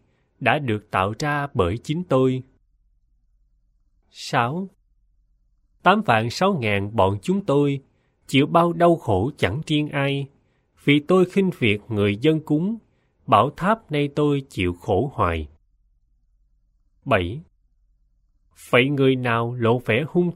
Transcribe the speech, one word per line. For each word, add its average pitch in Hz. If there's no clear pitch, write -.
đã 131
được 110
tạo 101
ra 147
bởi 98
chính 165
tôi. 131
Sáu, 143
tám 202
vạn 113
sáu 190
ngàn 104
bọn 98
chúng 190
tôi, 143
chịu 139
bao 170
đau 170
khổ 104
chẳng 107
riêng 151
ai, 139
vì 143
tôi 180
khinh 185
việc 104
người 104
dân 151
cúng, 175
bảo 113
tháp 208
nay 147
tôi 143
chịu 90
khổ 107
hoài. 82
Bảy, 110
vậy 127
người 135
nào 117
lộ 120
vẻ 120
hung 175